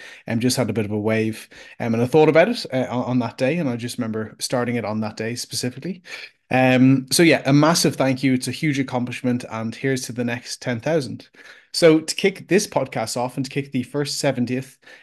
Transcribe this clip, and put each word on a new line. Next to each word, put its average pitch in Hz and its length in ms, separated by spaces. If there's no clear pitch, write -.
and 113 120
just 123 160
had 117 140
a - 20
bit 107 120
of 101 80
a 107 80
wave. 110 480
Um, 117 140
and 113 80
I 120 40
thought 156 220
about 160 200
it, 233 240
uh, 127 160
on, 117 180
on 123 120
that 120 180
day, 139 220
and 156 100
I 120 60
just 117 240
remember 110 400
starting 123 380
it 113 80
on 107 160
that - 160
day 113 180
specifically. 131 680
Um, 131 600
so 180 140
yeah, - 200
a 135 80
massive 151 440
thank 131 260
you. 131 120
It's 127 120
a 123 60
huge 143 260
accomplishment, 123 720
and 113 240
here's 135 280
to 127 100
the 117 100
next 120 400
ten 120 160
thousand. 143 500
So 160 260
to 156 160
kick - 320
this 202 220
podcast 127 480
off 127 200
and 139 80
to 131 60
kick 139 220
the 127 100
first 143 380
seventieth, 127 580